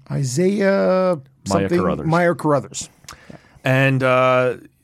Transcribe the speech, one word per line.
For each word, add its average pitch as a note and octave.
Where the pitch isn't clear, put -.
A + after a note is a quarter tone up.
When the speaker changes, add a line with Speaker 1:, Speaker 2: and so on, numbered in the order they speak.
Speaker 1:
Isaiah F#3
Speaker 2:
Maya C#3
Speaker 1:
something. G2
Speaker 2:
Carruthers. D#3
Speaker 1:
Maya E3+
Carruthers. C3+
Speaker 2:
And, C3+
uh, B2+